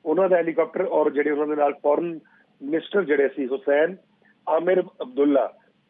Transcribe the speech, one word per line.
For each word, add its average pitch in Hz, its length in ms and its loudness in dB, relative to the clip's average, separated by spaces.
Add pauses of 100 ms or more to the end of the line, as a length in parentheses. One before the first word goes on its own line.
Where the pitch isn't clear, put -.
ਉਹਨਾਂ 175 240 2
ਦਾ 180 80 6
ਹੈਲੀਕਾਪਟਰ 165 440 -2
ਔਰ 160 300 0
ਜਿਹੜੇ 147 200 0
ਉਹਨਾਂ 151 160 -2
ਦੇ 151 80 -2
ਨਾਲ 143 180 0
ਫੌਰਨ 156 460 -2 (440)
ਮਿਸਟਰ 160 400 -2
ਜਿਹੜੇ 143 260 2
ਸੀ 135 180 -6
ਹੁਸੈਨ 143 480 0 (540)
ਆਮਿਰ 175 320 2
ਅਬਦੁੱਲਾ, 131 720 -2 (360)